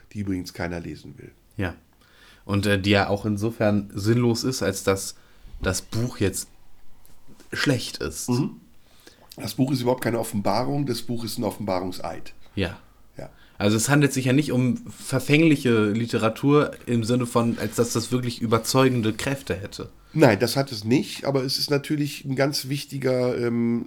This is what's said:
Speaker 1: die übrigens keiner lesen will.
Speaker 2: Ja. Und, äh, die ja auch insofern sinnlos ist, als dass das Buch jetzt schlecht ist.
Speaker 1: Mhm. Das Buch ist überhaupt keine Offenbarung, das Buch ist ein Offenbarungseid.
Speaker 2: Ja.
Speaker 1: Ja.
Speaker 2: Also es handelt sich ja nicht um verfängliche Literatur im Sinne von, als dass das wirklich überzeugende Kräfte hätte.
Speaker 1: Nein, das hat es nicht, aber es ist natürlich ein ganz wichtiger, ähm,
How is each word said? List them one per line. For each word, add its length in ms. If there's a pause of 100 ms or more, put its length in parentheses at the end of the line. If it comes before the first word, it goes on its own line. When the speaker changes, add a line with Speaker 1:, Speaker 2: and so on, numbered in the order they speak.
(120)
Speaker 1:
die 80
übrigens 340
keiner 280
lesen 360
will. 140 (240)
Speaker 2:
Ja. 180 (720)
Und, 200
äh, 140
die 120
ja 160
auch 180
insofern 680
sinnlos 480
ist, 180
als 220
dass 320 (460)
das 200
Buch 360
jetzt 320 (1040)
schlecht 460
ist. 280
Speaker 1:
Mhm. 320 (800)
Das 160
Buch 180
ist 80
überhaupt 240
keine 160
Offenbarung, 680
das 160
Buch 220
ist 140
ein 80
Offenbarungseid. 880 (220)
Speaker 2:
Ja. 220 (400)
Speaker 1:
Ja. 120 (280)
Speaker 2:
Also 200
es 100
handelt 240
sich 140
ja 80
nicht 180
um 240 (140)
verfängliche 1000
Literatur 800 (160)
im 180
Sinne 200
von, 320
als 200
dass 160
das 180
wirklich 300
überzeugende 720
Kräfte 420
hätte. 340 (220)
Speaker 1:
Nein, 280
das 180
hat 160
es 100
nicht, 400
aber 220
es 120
ist 120
natürlich 560
ein 100
ganz 320
wichtiger, 680
ähm, 500